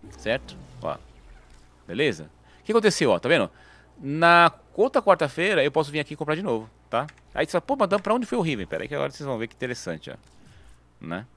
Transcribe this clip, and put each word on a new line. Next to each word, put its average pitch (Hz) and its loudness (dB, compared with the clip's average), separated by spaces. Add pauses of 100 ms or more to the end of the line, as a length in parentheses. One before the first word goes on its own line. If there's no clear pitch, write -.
(180)
Certo? - -4 (240)
Ó. 82 -4 (880)
Beleza? 92 -2 (280)
O - -20
que - -6
aconteceu, 202 4
ó? 87 4
Tá 123 -4
vendo? 135 4 (480)
Na 170 6 (220)
outra 254 2
quarta-feira 170 2
eu 143 2
posso 147 0
vir 151 -4
aqui 147 -8
e - -20
comprar 151 -4
de 165 -4
novo, 113 -4 (220)
tá? 123 0 (300)
Aí 131 0
você - -12
fala, 175 0
"Pô, 185 -4
mas 196 0
pra 208 0
onde 247 -4
foi 247 -6
o 233 0
Riven?" 127 -2
Pera - -6
aí - -10
que 147 -8
agora 139 -2
vocês 143 -12
vão 127 -4
ver 110 -6
que - -16
interessante, 95 -10
ó. 65 -16 (840)
Né? 92 -10